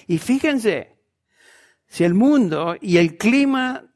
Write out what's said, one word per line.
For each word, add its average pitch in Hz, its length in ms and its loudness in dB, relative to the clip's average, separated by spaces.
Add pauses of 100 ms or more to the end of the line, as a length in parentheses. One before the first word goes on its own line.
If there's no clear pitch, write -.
Y 165 120 -2
fíjense, 247 760 -2 (920)
si - 180 -2
el 175 100 2
mundo 185 680 2
y 175 180 2
el 170 200 2
clima 262 760 -2